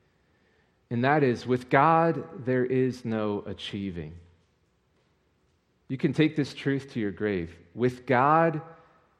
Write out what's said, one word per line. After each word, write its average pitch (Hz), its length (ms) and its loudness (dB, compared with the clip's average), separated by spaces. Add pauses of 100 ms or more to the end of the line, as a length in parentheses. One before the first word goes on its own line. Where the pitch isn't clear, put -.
(920)
And 120 120 -2
that 143 220 4
is, 120 200 0
with 123 240 -2
God, 156 760 2
there 127 200 0
is 127 400 -2
no 107 420 -2
achieving. 92 680 -10 (1700)
You 135 80 -6
can 139 160 0
take 156 240 2
this 139 180 -2
truth 139 380 -4
to 120 80 -4
your 101 100 -2
grave. 90 460 -4 (180)
With 123 320 -2
God, 151 560 4 (580)